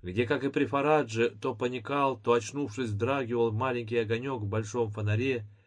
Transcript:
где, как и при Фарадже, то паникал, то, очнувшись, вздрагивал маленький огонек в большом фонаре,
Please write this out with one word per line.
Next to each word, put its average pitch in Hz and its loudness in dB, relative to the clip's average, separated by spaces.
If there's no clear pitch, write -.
где, 92 0
как 139 0
и 143 0
при 143 2
Фарадже, 127 2
то 131 -2
паникал, 127 -2
то, 120 2
очнувшись, 120 -2
вздрагивал 117 0
маленький 120 -2
огонек 113 -2
в 101 -4
большом 110 -2
фонаре, 110 0